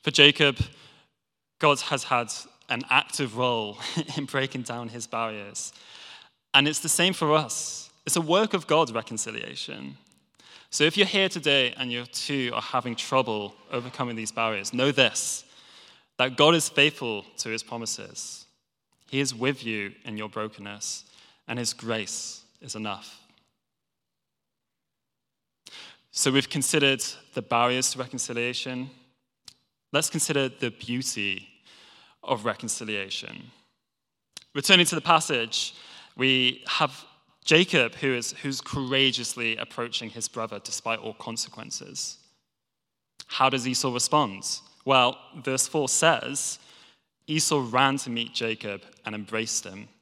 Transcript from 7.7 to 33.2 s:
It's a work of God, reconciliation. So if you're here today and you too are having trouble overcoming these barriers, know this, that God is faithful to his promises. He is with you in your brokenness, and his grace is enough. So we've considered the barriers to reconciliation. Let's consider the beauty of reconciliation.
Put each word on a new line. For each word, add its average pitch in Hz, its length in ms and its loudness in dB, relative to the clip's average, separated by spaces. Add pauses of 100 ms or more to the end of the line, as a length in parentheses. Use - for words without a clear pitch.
It's 143 100 2
a 170 60 2
work 202 320 4
of 175 120 -4
God, 151 240 4
reconciliation. 113 1080 -8 (720)
So - 140 4
if 160 120 4
you're 196 100 6
here 190 220 2
today 139 480 2
and 123 160 -6
you 120 140 -6
too 131 480 -4
are 113 80 -2
having 123 340 -4
trouble 113 580 -2 (160)
overcoming 123 460 -6
these 110 160 -8
barriers, 110 400 -2
know 131 200 2
this, - 520 2 (720)
that 127 220 0
God 156 160 10
is 156 160 2
faithful 131 560 2 (100)
to - 140 -8
his 113 120 -6
promises. - 840 -10 (640)
He 135 100 -2
is 127 140 -2
with 131 280 -2
you 107 300 -6 (140)
in 107 100 -10
your 107 140 -8
brokenness, 104 760 -10 (420)
and 120 120 -6
his 117 160 -4
grace - 680 -6 (180)
is - 120 -12
enough. 104 460 -10 (3000)
So - 180 2
we've 135 180 4
considered 139 560 2 (300)
the 123 80 -4
barriers 123 480 2
to 123 80 -8
reconciliation. 123 920 -6 (1000)
Let's 139 160 2
consider 143 400 0
the 127 220 -4
beauty 110 760 -4 (800)
of 117 200 -2
reconciliation. 107 1040 -6 (1040)